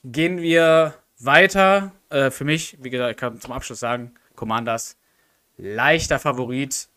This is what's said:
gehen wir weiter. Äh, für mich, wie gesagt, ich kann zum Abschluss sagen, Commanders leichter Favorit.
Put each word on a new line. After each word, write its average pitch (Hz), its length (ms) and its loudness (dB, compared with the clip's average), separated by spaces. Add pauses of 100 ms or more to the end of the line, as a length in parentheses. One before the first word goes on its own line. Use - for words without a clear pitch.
gehen 160 360 -2
wir 165 540 4 (240)
weiter. 190 720 4 (200)
Äh, 139 200 2
für 135 140 -10
mich, 160 360 -2
wie 127 100 -12
gesagt, 123 200 -2
ich 110 60 -10
kann 113 240 -8
zum - 100 -18
Abschluss 123 300 -12
sagen, 120 340 -6 (220)
Commanders 113 600 -6 (600)
leichter 135 640 0
Favorit. 131 760 -6